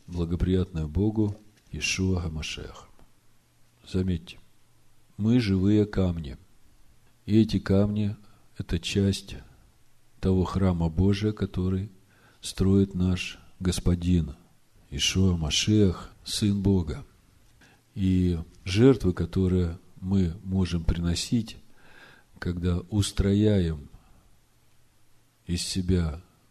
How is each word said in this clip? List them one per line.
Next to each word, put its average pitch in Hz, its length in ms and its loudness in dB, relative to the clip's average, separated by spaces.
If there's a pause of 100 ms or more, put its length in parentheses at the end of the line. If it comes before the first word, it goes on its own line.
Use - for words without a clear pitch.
благоприятные 87 800 -2
Богу 104 500 -2 (360)
Иешуа 92 500 -2
Гамашеха». - 640 -10 (1000)
Заметьте, 92 500 -4 (800)
мы 113 240 2
живые 101 460 2
камни. 82 520 -2 (880)
И 104 100 2
эти 107 220 4
камни — 104 580 0 (420)
это - 200 -4
часть - 560 -2 (840)
того 92 240 2
храма 90 440 0
Божия, 98 440 0
который 95 580 -4 (500)
строит 98 540 2
наш 90 460 -2 (180)
Господин 87 800 0 (540)
Иешуа 92 460 0
Машиах, 90 760 0 (120)
Сын 101 380 -2
Бога. 95 420 0 (880)
И 92 440 2 (260)
жертвы, 104 480 4
которые 90 680 0 (220)
мы 92 420 0
можем 90 420 -2
приносить, 85 760 -2 (800)
когда 87 400 -2 (120)
устрояем 98 1000 0 (1600)
из 87 160 -4
себя 87 600 -2 (280)